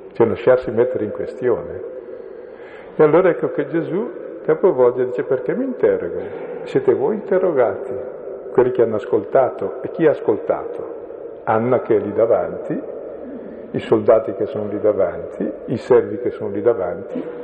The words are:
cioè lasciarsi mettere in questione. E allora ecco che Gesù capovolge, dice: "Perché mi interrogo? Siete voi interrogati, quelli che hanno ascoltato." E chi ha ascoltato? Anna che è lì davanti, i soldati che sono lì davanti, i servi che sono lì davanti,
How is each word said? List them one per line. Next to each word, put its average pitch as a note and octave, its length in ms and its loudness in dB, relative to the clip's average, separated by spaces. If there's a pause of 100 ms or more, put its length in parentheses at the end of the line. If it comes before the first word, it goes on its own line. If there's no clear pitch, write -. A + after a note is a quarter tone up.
(140)
cioè A#2 120 4
lasciarsi B2 460 2
mettere A2 320 2
in G2+ 80 -4
questione. - 720 -4 (1120)
E D#3 80 6
allora E3 260 8
ecco D#3 200 -2
che C#3+ 160 -2
Gesù D#3 440 -2 (340)
capovolge, B2+ 600 4
dice: C3 160 -2
"Perché C#3 320 0
mi B3 100 -2
interrogo? F#2 560 0 (440)
Siete - 300 2
voi C#3 200 0
interrogati, E3+ 800 0 (560)
quelli B2 220 4
che B2 100 2
hanno A2 140 2
ascoltato." G#2+ 840 0
E - 80 -8
chi D#3+ 160 0
ha D3 40 8
ascoltato? - 840 -2 (480)
Anna A2+ 380 2
che A#2 120 2
è G#2 60 4
lì G2+ 120 -4
davanti, G2+ 720 0 (880)
i - 80 -6
soldati A2 560 4
che G2+ 120 -2
sono G#2 220 -6
lì G#2 120 -4
davanti, F#2+ 680 0 (180)
i C3+ 100 -4
servi A2 420 2
che A#2+ 120 -2
sono G#2 200 -6
lì G2+ 120 -6
davanti, F2+ 600 -6 (220)